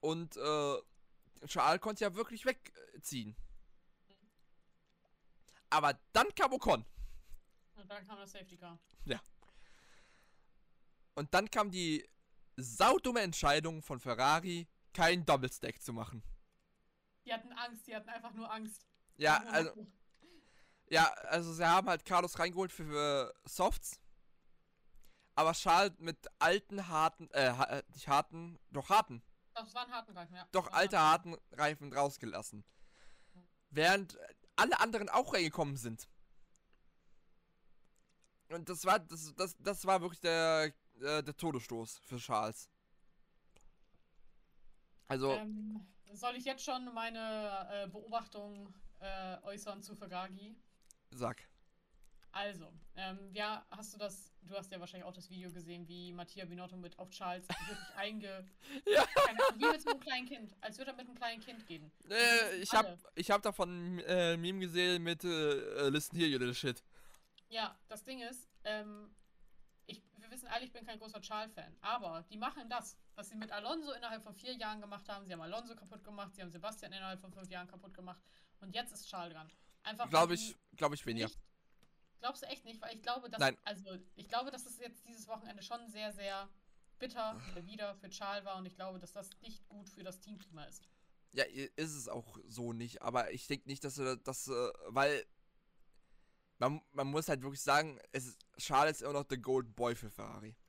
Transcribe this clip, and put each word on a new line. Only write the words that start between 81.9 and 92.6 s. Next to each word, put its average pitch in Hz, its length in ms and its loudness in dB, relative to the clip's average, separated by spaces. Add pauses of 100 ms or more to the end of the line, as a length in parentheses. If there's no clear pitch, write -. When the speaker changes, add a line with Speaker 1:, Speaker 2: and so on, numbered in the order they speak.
Speaker 2:
glaubst 262 220 -6
du 269 40 -12
echt - 180 -10
nicht? 226 160 -16
Weil 226 140 -10
ich 214 80 -16
glaube, 240 260 -4
dass, 170 120 -4
Speaker 1:
Nein. 135 240 2
Speaker 2:
also, 190 340 -10 (180)
ich - 120 -16
glaube, 254 220 -2
dass 262 140 -12
es - 140 -16
jetzt 240 280 -16
dieses 226 220 -18
Wochenende 214 340 -12
schon 240 280 -10
sehr, 214 240 -8
sehr 196 340 -8 (500)
bitter 240 400 -4 (280)
wieder 208 300 -8
für 196 120 -16
Charles 202 380 -6
war 190 100 -6
und 185 100 -8
ich 180 80 -14
glaube, 185 240 -8
dass 180 140 -16
das 196 160 -12 (140)
nicht 220 260 -14
gut 202 220 -18
für - 120 -18
das 185 180 -12
Teamklima 170 440 -16
ist. - 240 -18 (440)
Speaker 1:
Ja, 131 120 0
i-, 135 320 -10
ist 156 180 -4
es 135 140 -10
auch 117 300 -8 (100)
so 120 240 -6